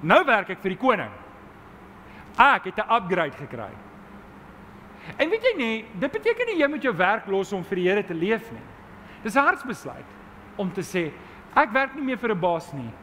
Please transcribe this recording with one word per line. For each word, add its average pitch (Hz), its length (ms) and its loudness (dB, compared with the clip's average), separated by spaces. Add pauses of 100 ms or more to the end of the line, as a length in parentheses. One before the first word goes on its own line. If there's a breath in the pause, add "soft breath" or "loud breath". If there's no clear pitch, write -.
Nou 214 220 8
werk 220 260 2
ek 180 120 -10
vir 190 120 0
die - 60 -12
koning. 196 300 2 (1300 loud breath)
Ek 254 260 6
het 185 140 -8
'n 214 120 -2
upgrade 175 460 0
gekry." 117 340 -12 (1500 loud breath)
En 311 120 4
weet 453 120 0
jy 480 140 2
nie, 220 280 -2 (100)
dit 226 180 -2
beteken 466 340 0
nie 427 120 -2
jy 285 100 4
moet 285 140 -4
jou 247 140 0
werk 190 300 2
los 196 260 0
om 185 120 -4
vir 196 120 -4
die 180 120 2
Here 202 140 4
te 185 120 -6
leef 214 380 -2
nie. - 140 -14 (560 loud breath)
Dis 220 140 -2
'n 277 80 6
hartsbesluit 254 600 -2 (500)
om 190 160 -2
te 190 80 -6
sê, 170 320 -2 (440 loud breath)
"Ek 233 160 4
werk 262 220 2
nie 294 80 -8
meer 262 160 -2
vir 233 120 -2
'n 196 100 0
baas 170 320 0
nie. 127 180 -8 (120)